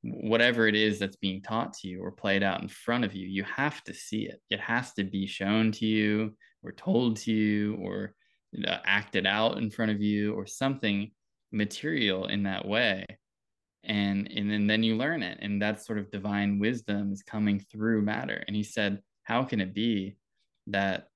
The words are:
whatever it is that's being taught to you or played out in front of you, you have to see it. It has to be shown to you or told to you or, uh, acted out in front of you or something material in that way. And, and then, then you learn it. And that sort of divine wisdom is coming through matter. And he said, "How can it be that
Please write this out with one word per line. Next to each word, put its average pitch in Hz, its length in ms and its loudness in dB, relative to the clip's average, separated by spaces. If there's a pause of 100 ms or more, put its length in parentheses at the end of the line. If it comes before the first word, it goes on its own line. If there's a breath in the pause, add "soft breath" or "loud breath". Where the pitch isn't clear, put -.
whatever 117 640 4
it 107 80 4
is 107 220 4
that's 101 200 -2
being 98 240 -2
taught 110 320 -2
to - 140 -12
you 92 140 -8
or 92 100 -8
played 98 300 2
out 95 200 2
in 98 60 -8
front 120 380 -2
of 95 80 -4
you, 95 140 -8
you 95 160 -2
have 143 400 -2
to - 100 -12
see - 320 -6
it. - 240 -12
It 104 100 0
has 120 340 -2
to 101 100 -2
be 98 240 -2
shown 107 460 2
to 110 120 -4
you 107 500 2 (280 soft breath)
or - 80 -10
told 127 460 2
to - 140 -4
you 107 440 2
or, 98 400 -6 (520)
uh, 90 180 0
acted 101 420 2
out 107 320 2
in 110 100 0
front 110 220 0
of 104 100 -2
you 104 320 0
or 98 140 -6
something 113 640 -2 (400)
material 104 760 0
in 101 160 -2
that 98 240 -2
way. 104 380 2 (760)
And, 101 520 2
and 101 140 0
then, 104 180 2
then 110 160 4
you 113 120 4
learn 143 260 0
it. 90 200 -6
And 104 200 -2
that 104 220 0
sort 107 160 -4
of 98 120 -8
divine 101 480 0
wisdom 104 540 0
is 98 80 -8
coming 104 380 0
through 107 420 0
matter. 107 460 -2
And 101 80 -6
he 107 80 0
said, 101 380 -2 (220)
"How 117 200 2
can 127 180 0
it 95 120 -2
be 101 420 0 (520)
that 98 480 0